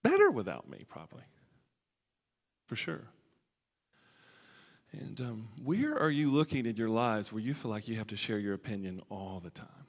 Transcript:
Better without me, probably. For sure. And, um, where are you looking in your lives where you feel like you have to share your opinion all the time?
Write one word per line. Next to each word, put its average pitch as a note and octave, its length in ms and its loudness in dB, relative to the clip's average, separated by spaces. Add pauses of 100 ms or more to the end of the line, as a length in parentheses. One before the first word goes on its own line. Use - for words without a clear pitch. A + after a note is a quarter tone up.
Better G4 280 8
without F#2+ 380 -4
me, - 200 -16
probably. - 360 -16 (1400)
For A2+ 100 -6
sure. - 260 -6 (1900)
And, - 280 -10
um, A#2 280 -6 (140)
where A#3 360 0
are D#3 120 4
you D3 200 4
looking C#3 360 4
in A2+ 100 -2
your A2+ 120 0
lives A2 440 2
where G#2+ 100 -4
you B2+ 120 -2
feel B2+ 160 -6
like G#2+ 180 -6
you A2+ 80 -2
have G#2+ 120 -4
to G#2 80 -8
share G#2+ 220 -2
your G2+ 160 0
opinion F#2+ 560 -6
all F#2+ 300 -8
the E2+ 100 -12
time? - 180 -18 (200)